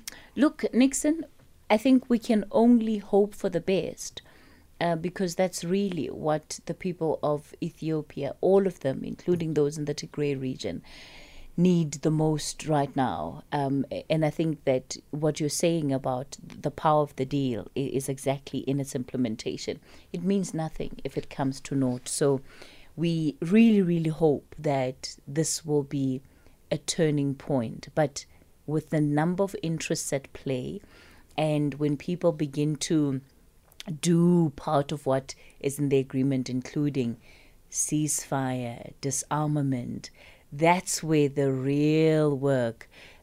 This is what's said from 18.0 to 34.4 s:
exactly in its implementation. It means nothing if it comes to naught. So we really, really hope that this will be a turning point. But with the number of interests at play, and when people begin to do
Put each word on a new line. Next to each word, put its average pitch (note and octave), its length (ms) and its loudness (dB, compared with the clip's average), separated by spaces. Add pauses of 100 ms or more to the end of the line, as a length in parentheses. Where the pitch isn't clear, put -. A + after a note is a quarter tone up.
exactly C3+ 520 -4
in C#3 200 -2
its C3+ 160 -6
implementation. B2 840 -4 (340)
It F3 100 -6
means F#3+ 300 0
nothing D#3+ 500 -6
if - 140 -6
it - 120 -6
comes C3+ 320 -4
to - 140 -8
naught. B2+ 320 -2
So C#3 320 2 (560)
we D#3+ 460 0
really, G#3 400 6
really E3+ 280 2
hope D#3 480 0
that C3+ 600 -2 (100)
this D3+ 380 -2
will D3 180 2
be C3+ 380 -2 (500)
a D#3+ 60 0
turning C#3+ 580 0
point. - 580 -4
But - 320 0 (400)
with D3+ 240 -4
the D3+ 120 2
number D#3 420 2
of G3 180 -4
interests D#3+ 520 -4
at C3+ 180 -6
play, C#3 480 -6 (580)
and D3 360 0
when D3 240 0
people E3+ 340 -2
begin D3+ 460 -2
to C#3+ 420 0 (800)
do E3+ 560 4